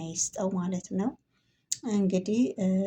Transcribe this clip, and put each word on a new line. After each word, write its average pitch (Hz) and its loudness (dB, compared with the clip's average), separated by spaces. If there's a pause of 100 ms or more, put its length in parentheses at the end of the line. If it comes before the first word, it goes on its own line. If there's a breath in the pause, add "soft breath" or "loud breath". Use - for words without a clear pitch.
ይስጠው 165 -4
ማለት 180 -4
ነው። 196 -2 (800)
እንግዲህ፣ 202 2 (160)
እ፣ 190 0 (180)